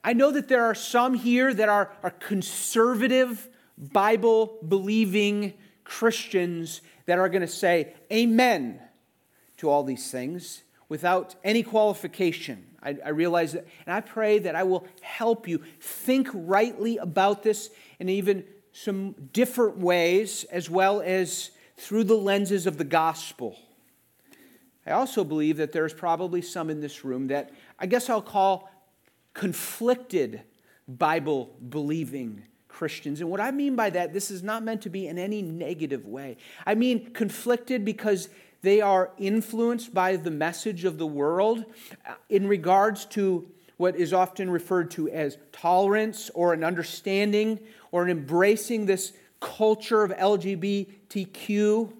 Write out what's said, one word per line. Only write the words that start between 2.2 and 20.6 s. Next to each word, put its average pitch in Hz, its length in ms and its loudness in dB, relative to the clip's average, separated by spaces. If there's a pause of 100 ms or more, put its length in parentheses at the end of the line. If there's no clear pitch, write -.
Bible-believing 208 1800 2 (300)
Christians 175 1000 -2 (240)
that 175 120 2
are 185 120 2
gonna 175 180 0
say 170 460 0 (180)
amen 226 680 2 (760)
to 160 120 -2
all 143 140 4
these 131 280 -6
things 143 500 -10 (280)
without 175 540 -2
any 220 200 2
qualification. 190 1000 -2 (180)
I, 143 220 -6
I 147 40 -8
realize 165 440 0
that, 170 120 -8 (200)
and 175 100 -4
I 214 60 -2
pray 214 380 2
that 170 160 -4
I 180 80 0
will 185 240 0 (140)
help 226 460 -2
you 165 140 -2 (180)
think - 540 0
rightly 208 640 0
about 196 460 0
this 208 260 0 (300)
in 185 100 -4
even 190 340 0 (300)
some 196 400 -6 (180)
different 247 460 2
ways, 180 680 2
as 170 240 -8